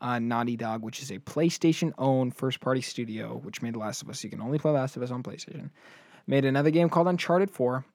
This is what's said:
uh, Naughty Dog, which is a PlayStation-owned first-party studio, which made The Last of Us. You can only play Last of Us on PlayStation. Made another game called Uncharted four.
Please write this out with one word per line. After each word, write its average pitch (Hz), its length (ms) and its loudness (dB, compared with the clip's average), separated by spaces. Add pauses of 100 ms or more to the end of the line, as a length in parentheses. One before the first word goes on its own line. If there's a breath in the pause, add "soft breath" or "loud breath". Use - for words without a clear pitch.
uh, 123 180 0
Naughty 117 380 0
Dog, 113 260 -4
which 113 200 -10
is 131 80 -12
a 98 80 -10
PlayStation-owned 147 1200 2
first-party 131 440 0
studio, 110 640 -6
which - 200 -10
made 117 120 -4
The 117 40 -4
Last 107 240 -6
of - 60 -16
Us. - 140 -10
You 104 80 -8
can - 100 -10
only 127 180 -2
play 151 140 2
Last 131 240 0
of 123 60 -6
Us 123 80 -6
on 127 120 -6
PlayStation. - 480 -12 (560 loud breath)
Made 135 180 4
another 139 260 4
game 170 200 6
called 170 180 4
Uncharted 180 420 2
four. 127 340 0 (100)